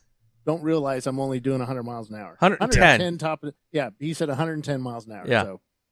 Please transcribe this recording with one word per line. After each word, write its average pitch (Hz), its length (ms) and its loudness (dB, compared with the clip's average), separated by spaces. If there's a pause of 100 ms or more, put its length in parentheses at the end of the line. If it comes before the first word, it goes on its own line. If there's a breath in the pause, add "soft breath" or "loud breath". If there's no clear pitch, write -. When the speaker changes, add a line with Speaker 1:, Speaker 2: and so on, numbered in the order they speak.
(440)
Speaker 1:
don't 156 180 -2
realize 139 440 0
I'm 135 140 -2
only 135 200 -2
doing 131 220 0
a 117 40 -6
hundred 127 180 -6
miles 113 260 -10
an 107 60 -12
hour? 98 220 -14
Speaker 2:
Hundred 185 220 4
and 233 100 0
ten. 202 120 6
Speaker 1:
Hundred 165 100 10
and 117 80 6
ten 175 180 -2
top 156 260 -4
of 147 60 -6
the, - 40 -14 (180)
yeah, 139 260 -2
he 156 140 -4
said 156 160 -4
a 139 60 -2
hundred 160 200 -2
and 151 100 -6
ten 135 180 -4
miles 117 240 -8
an 113 60 -16
hour. 98 140 -14
Speaker 2:
Yeah. 117 160 4
Speaker 1:
So 95 180 -6 (320)